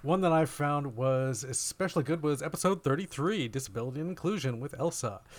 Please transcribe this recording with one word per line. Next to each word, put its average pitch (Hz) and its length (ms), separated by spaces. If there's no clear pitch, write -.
one 180 200
that 170 100
I 160 140
found 143 500
was 131 480
especially 160 600
good 160 180
was 147 200
episode 180 400
thirty-three, 156 680
Disability 123 520
and 165 80
Inclusion 160 520
with - 200
Elsa. 123 400